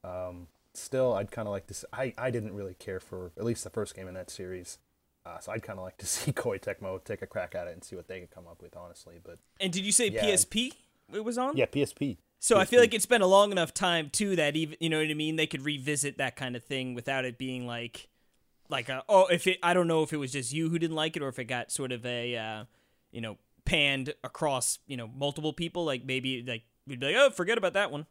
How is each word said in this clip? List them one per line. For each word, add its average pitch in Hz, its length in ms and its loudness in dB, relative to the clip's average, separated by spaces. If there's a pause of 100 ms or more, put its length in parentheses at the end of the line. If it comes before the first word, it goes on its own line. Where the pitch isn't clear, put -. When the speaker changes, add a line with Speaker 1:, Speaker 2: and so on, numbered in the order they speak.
Speaker 1:
Um, 90 440 -10 (260)
still, 127 400 0
I'd 101 180 -2
kinda 107 200 -6
like 98 160 -6
to 101 60 -14
s-, - 200 -12
I, 127 240 -6
I 127 140 -2
didn't 110 220 -4
really 98 200 -8
care 92 260 -10
for 90 380 -12
at 107 80 -6
least 117 180 -2
the - 60 -10
first - 260 -6
game 95 140 -12
in 90 60 -12
that 92 140 -10
series, 90 480 -10 (480)
uh, 85 140 -14
so - 140 -10
I'd 113 100 -6
kinda 95 180 -10
like 92 180 -14
to 95 60 -12
<laughs> - 20 -4
see - 260 -2
Koei 101 260 -2
Tecmo 95 440 -6
take - 180 -8
a 95 60 -10
crack - 280 -6
at 87 120 -6
it 87 60 -10
and 95 100 -16
see - 120 -14
what 87 120 -14
they 95 120 -10
could 87 120 -16
come 87 160 -20
up 82 140 -20
with, 85 140 -20
honestly. 85 480 -18
But - 160 -18 (200)
Speaker 2:
And 190 120 -2
did 190 140 -2
you 208 80 0
say 233 160 6
Speaker 1:
yeah. 208 120 0
Speaker 2:
P 208 100 6
S 185 140 4
P 240 280 -2 (400)
it 214 100 -4
was 226 140 -4
on? 269 180 -2
Speaker 1:
Yeah, 123 120 4
P 143 140 -2
S - 120 0
P. 131 240 -4 (220)
Speaker 2:
So - 180 6
I 190 80 6
feel 240 140 8
Speaker 1:
P 240 60 12
S - 20 0
P. - 0 -
Speaker 2:
like 226 80 0
it's 208 100 2
been 233 160 6
a 185 60 6
long 202 260 10
enough 170 200 0
time 170 360 2
too 196 260 2
that 147 220 2
even, 160 240 -2
you 165 80 2
know 156 100 2
what 156 100 2
I 151 40 0
mean, 156 240 0
they 156 100 2
could 143 160 -6
revisit 143 540 -2
that 135 180 -2
kind 123 220 -6
of 117 80 -10
thing 127 280 -4
without 131 320 -2
it 127 120 -6
being 127 280 -6
like, 120 440 -8 (600)
like 131 200 -2
a, 131 180 -4
oh, 190 200 8
if 175 200 2
it, 185 160 2
I 175 100 4
don't 180 140 4
know 160 160 4
if 147 80 -2
it 156 60 -4
was 135 160 -4
just 127 180 -4
you 160 180 -2
who 170 80 0
didn't 160 200 0
like 160 180 -2
it 156 80 -4
or 139 60 -2
if 127 100 -10
it 123 60 -6
got 120 260 -4
sort 131 220 -4
of 117 120 -8
a, 120 300 -4
uh, 110 300 -6 (460)
you 117 100 -10
know, 110 160 -8 (260)
panned 139 500 2 (100)
across, 135 600 -2
you 135 100 -8
know, 117 120 -8
multiple 143 460 -2
people. 170 320 -4
Like 131 200 -2
maybe 131 380 -2
like 120 200 -6 (220)
we'd 127 140 -10
be 135 80 -2
like, 170 100 2
"Oh, 277 140 8
forget 190 260 0
about 190 160 0
that 196 180 2
one." 147 180 -6